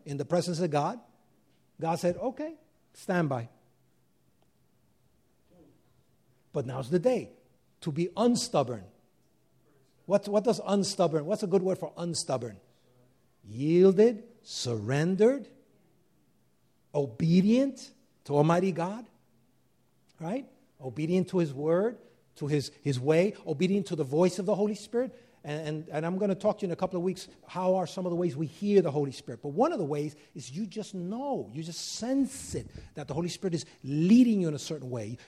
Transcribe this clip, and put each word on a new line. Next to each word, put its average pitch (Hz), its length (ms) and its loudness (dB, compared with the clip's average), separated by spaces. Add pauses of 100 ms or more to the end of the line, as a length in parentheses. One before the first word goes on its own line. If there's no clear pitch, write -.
in 143 120 -8
the 139 80 -6
presence 170 340 -2
of 175 120 0
God, 156 280 0 (840)
God 165 160 -2
said, 175 200 0
"Okay, 294 400 -8 (380)
stand 175 340 -2
by." 123 220 -4 (3000)
But 135 140 -4
now's 127 240 -8
the 180 80 2
day 175 320 0 (520)
to 160 100 -4
be 170 240 -2
unstubborn 147 680 0 (1200)
what, 202 220 0
what 202 160 2
does 220 200 2
unstubborn, 175 640 0
what's 202 160 -2
a 208 40 -4
good 180 160 2
word 185 160 -2
for 156 180 -10
unstubborn? 131 600 -4 (880)
Yielded, 180 800 6 (180)
surrendered, 165 1040 0 (1500)
obedient 180 960 2 (340)
to 143 120 -2
Almighty 170 360 4
God, 190 340 -6 (1120)
right? 220 260 -6 (340)
Obedient 156 480 0
to 185 100 0
His 156 140 0
word, 170 460 0 (380)
to 151 100 -6
His, 143 260 0 (100)
His 135 160 0
way, 160 360 4 (120)
obedient 180 400 0
to 175 100 -6
the 151 80 -2
voice 170 340 2
of 185 80 -4
the 208 80 2
Holy 208 200 0
Spirit. - 420 -4 (280)
And, 151 220 -6
and, 156 240 -6
and 160 160 -4
I'm 185 120 -2
gonna 196 180 0
talk 202 220 0
to - 40 -6
you 190 60 -4
in 170 40 -4
a 156 40 -4
couple 185 200 -4
of 170 60 -2
weeks, 185 240 -4 (220)
how 185 280 0
are 185 100 0
some 185 200 -6
of 175 40 -2
the 170 60 -2
ways 170 200 0
we 156 100 -2
hear 202 340 4
the 160 100 2
Holy 143 200 0
Spirit. 123 320 -14
But 143 80 -8
one 247 220 2
of 285 60 -4
the 175 60 -2
ways 147 300 -4 (200)
is 127 160 -14
you 196 160 -6
just 196 280 -10
know, 190 580 -6
you 156 100 -8
just - 340 -10
sense 254 580 -2
it, 127 140 -8 (260)
that 147 140 -10
the 131 60 -6
Holy 170 140 -2
Spirit 175 260 -4
is 127 120 -4 (160)
leading 190 580 6
you 170 80 0
in 151 60 -2
a 135 40 -8
certain 135 320 -8
way. 117 380 -8